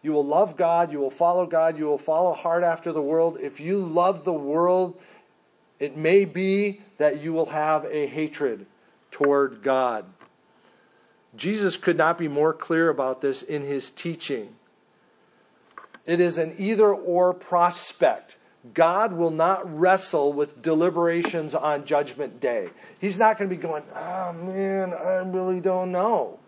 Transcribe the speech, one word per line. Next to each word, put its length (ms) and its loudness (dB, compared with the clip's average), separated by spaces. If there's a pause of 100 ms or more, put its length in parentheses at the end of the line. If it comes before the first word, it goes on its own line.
You 100 -2
will 120 4
love 320 2
God, 340 2
you 80 -6
will 120 -2
follow 360 2
God, 320 0
you 80 -4
will 120 0
follow 340 2
hard 320 0
after 280 -2
the 100 -2
world. 380 0
If 200 -10
you 180 -2
love 460 0
the 80 0
world, 640 0 (800)
it 180 -6
may 280 6
be 560 -2 (180)
that 240 2
you 100 -6
will 140 0
have 400 0
a 200 -4
hatred 600 -4 (440)
toward 520 0
God. 440 0 (1300)
Jesus 400 -2
could 200 0
not 220 2
be 100 -4
more 240 2
clear 360 0
about 320 -2
this 220 -2
in 200 -6
his 280 -6
teaching. 680 -8 (1500)
It 140 0
is 180 2
an 200 -4
either-or 760 2
prospect. 1000 0 (380)
God 380 4
will 180 0
not 480 0
wrestle 540 2
with 280 -4
deliberations 920 0
on 300 -2
Judgment 560 -2
Day. 300 -2 (300)
He's 180 -4
not 200 4
gonna 100 -4
be 80 -4
going, 280 -6 (100)
"Oh, 380 -8
man, 600 -4
I 260 -2
really 420 -2
don't 320 0
know." 560 0